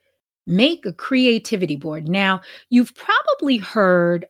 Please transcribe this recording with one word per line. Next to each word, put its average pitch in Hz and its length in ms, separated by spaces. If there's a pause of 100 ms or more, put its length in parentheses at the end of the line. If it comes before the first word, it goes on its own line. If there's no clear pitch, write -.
(480)
Make 240 380
a 180 60
creativity 226 840
board. 156 320
Now, 190 340 (300)
you've 247 240
probably 427 640
heard 180 720